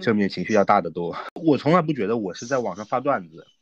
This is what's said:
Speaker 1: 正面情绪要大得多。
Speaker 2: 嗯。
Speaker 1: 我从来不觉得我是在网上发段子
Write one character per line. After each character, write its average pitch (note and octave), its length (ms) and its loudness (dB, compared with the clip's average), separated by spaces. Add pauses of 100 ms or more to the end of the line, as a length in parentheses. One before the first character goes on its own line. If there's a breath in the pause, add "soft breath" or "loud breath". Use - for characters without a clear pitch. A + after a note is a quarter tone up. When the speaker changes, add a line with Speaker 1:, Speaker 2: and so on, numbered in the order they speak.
Speaker 1:
正 A#2 140 2
面 G2+ 140 2
情 F#2 160 -6
绪 G#2+ 80 -2
要 G#2 100 6
大 G2+ 180 4
得 E2+ 80 -2
多。 E2+ 240 -6
Speaker 2:
嗯。 - 320 -12
Speaker 1:
我 D3 140 4
从 D3 140 0
来 F3+ 100 4
不 D#3 100 -2
觉 A#2+ 140 -2
得 A2+ 100 0
我 G2+ 160 -4
是 B2 140 -12
在 C3 120 -2
网 G#2 180 -4
上 G#2+ 100 -10
发 B2+ 140 -2
段 B2 280 -2
子 D#2+ 160 -20 (180)